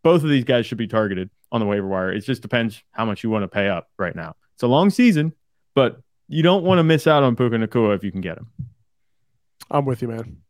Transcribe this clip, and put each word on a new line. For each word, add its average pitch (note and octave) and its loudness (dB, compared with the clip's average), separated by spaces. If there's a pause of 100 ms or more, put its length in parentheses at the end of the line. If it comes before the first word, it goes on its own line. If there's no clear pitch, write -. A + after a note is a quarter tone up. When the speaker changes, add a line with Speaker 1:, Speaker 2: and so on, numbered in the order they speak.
Speaker 1:
both E3 4
of D3+ 0
these C3+ 2
guys A#2+ 2
should A2+ -8
be A2+ -4
targeted G2 -2 (240)
on A#2 -2
the G#2+ 0
waiver G2+ -2
wire. F#2 -4
It G2+ -4
just A#2 -6
depends A2+ -4 (100)
how A2 -6
much G#2+ -4
you A#2 -4
wanna G#2+ -2
pay G2+ -2
up F2 -6
right F2+ -6
now. D#2+ -12 (200)
It's - -10
a B2 2
long D#3 4
season, F#3 2 (400)
but - 2 (280)
you D#3 -2
don't F3 4
wanna F3+ 4
miss D#3+ 2
out D3+ 4
on B2 2
Puka A#2 0
Nacua A2 0
if F#2+ -4
you G2 -6
can F#2+ -8
get E2+ -10
him. - -20 (1200)
Speaker 2:
I'm D3 -2
with C3 -6
you, B2 -6
man. A2+ -12 (120)